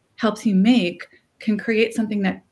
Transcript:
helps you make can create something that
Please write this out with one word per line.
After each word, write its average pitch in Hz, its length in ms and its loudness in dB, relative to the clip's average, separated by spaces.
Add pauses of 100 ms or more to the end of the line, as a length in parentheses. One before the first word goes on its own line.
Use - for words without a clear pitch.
(140)
helps 214 320 -4
you 202 80 2
make 190 520 2 (340)
can 208 180 -2
create 220 340 0
something 208 300 -4
that 190 300 -4